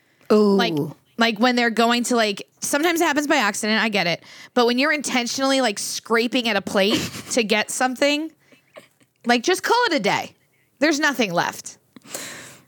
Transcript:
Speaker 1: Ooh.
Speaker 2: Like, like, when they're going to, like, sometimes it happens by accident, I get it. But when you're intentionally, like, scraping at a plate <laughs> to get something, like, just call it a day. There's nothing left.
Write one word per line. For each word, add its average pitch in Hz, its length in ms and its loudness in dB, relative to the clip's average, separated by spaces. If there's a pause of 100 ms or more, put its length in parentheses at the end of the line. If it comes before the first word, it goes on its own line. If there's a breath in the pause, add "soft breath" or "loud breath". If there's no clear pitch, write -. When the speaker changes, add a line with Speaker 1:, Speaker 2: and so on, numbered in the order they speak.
(320)
Speaker 1:
Ooh. 208 240 6
Speaker 2:
Like, 170 180 2 (440)
like, 226 200 0
when 247 180 2
they're 233 140 2
going 233 340 2
to, 247 120 0
like, 214 300 0 (140)
sometimes 320 400 0
it 349 40 2
happens 294 220 0
by 302 100 2
accident, 214 460 0
I 226 60 0
get 190 180 0
it. 165 160 -2 (320 loud breath)
But 240 120 4
when 247 120 0
you're 302 140 2
intentionally, 269 680 0
like, 214 180 0
scraping 233 680 -2
at 208 80 0
a 190 60 -2
plate 208 380 0 (160)
<laughs> - 140 -12
to 247 120 2
get 214 280 0
something, 285 600 -2 (920 soft breath)
like, 240 180 2
just 359 200 0
call 466 240 2
it 339 80 0
a 262 60 2
day. 175 340 -2 (440)
There's 294 220 2
nothing 269 320 0
left. - 460 -4 (880 loud breath)